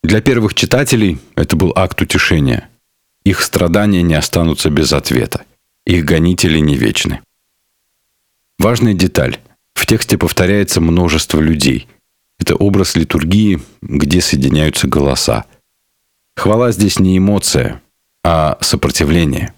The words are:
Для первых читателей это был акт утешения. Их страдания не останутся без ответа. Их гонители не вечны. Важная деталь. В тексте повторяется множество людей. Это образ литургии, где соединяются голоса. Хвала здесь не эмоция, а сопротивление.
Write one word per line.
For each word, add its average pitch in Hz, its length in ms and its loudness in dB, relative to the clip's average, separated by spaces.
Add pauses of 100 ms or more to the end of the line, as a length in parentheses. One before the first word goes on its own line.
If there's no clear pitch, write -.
Для 107 180 0
первых 117 320 0
читателей 110 640 0 (160)
это 82 200 -2
был 82 200 2
акт - 260 -2
утешения. - 680 0 (540)
Их 95 180 0
страдания 92 600 0
не 82 140 2
останутся 80 540 0
без 73 240 0
ответа. 62 520 -4 (400)
Их 87 200 0
гонители 82 540 2
не 76 160 2
вечны. - 460 -2 (1400)
Важная 113 340 2
деталь. 85 460 -2 (360)
В - 100 -4
тексте 113 320 0
повторяется 92 640 0
множество 82 580 0
людей. 73 480 0 (520)
Это - 160 -2
образ 98 400 0
литургии, 85 680 0 (200)
где 73 400 0
соединяются 71 680 0
голоса. 65 580 0 (920)
Хвала 113 360 0
здесь 98 280 0
не 92 180 2
эмоция, 92 640 0 (420)
а 80 360 0
сопротивление. 78 1000 -2